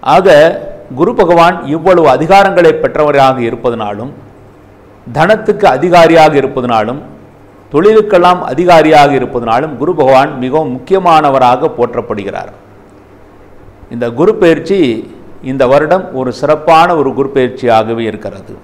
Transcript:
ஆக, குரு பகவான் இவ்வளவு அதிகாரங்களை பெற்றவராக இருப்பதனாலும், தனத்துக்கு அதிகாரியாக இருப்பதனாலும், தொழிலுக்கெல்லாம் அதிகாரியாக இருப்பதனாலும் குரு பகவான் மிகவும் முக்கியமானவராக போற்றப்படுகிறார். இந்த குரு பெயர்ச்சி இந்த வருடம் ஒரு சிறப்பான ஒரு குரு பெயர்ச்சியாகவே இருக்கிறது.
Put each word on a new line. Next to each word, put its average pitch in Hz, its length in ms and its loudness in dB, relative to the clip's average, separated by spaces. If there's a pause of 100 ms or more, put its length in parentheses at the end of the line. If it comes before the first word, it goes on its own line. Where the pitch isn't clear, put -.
(160)
ஆக, 185 120 2 (720)
குரு 180 200 0
பகவான் 175 380 2 (180)
இவ்வளவு 165 400 2
அதிகாரங்களை 175 560 2 (120)
பெற்றவராக 139 540 0 (120)
இருப்பதனாலும், 117 640 -6 (1040)
தனத்துக்கு 214 480 0 (100)
அதிகாரியாக 165 680 4
இருப்பதனாலும், 123 600 -4 (720)
தொழிலுக்கெல்லாம் 185 680 2 (100)
அதிகாரியாக 156 680 4
இருப்பதனாலும் 123 640 -4
குரு 165 180 -2
பகவான் 135 320 2 (120)
மிகவும் 135 320 -4
முக்கியமானவராக 151 1000 0
போற்றப்படுகிறார். 104 760 -6 (1400)
இந்த 120 120 -6 (140)
குரு 214 220 2
பெயர்ச்சி 175 380 0 (720)
இந்த 135 200 -2
வருடம் 156 320 0 (160)
ஒரு 127 200 -4
சிறப்பான 156 500 2 (100)
ஒரு 135 100 0 (100)
குரு 135 160 -2
பெயர்ச்சியாகவே 117 760 -2
இருக்கிறது. 101 440 -14 (100)